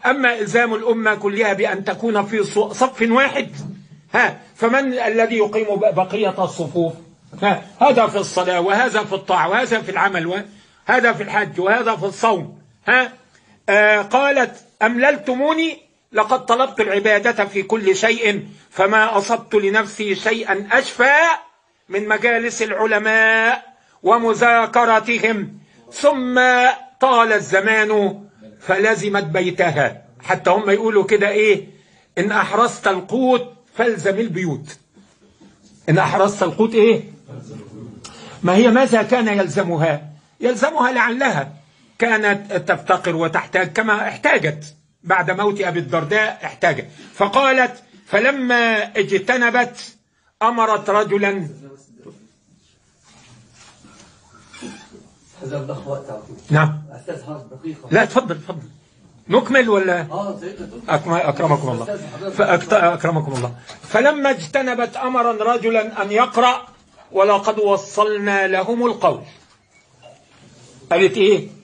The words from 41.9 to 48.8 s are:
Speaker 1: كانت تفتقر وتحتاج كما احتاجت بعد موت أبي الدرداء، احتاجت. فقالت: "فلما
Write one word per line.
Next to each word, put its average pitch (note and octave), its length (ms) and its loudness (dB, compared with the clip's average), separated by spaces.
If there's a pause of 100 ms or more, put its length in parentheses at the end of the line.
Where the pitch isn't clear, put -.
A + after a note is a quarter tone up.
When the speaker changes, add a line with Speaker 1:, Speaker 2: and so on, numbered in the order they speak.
Speaker 1:
كانت G#3+ 540 0
تفتقر F3+ 640 -2
وتحتاج E3 560 -2
كما A3 360 -2
احتاجت G#3 680 -2 (300)
بعد F3+ 260 0
موت G3+ 300 -2
أبي F3 180 -2
الدرداء، E3 640 -2
احتاجت. D#3 420 -2 (280)
فقالت: B3+ 680 2 (240)
"فلما A#3+ 760 0 (140)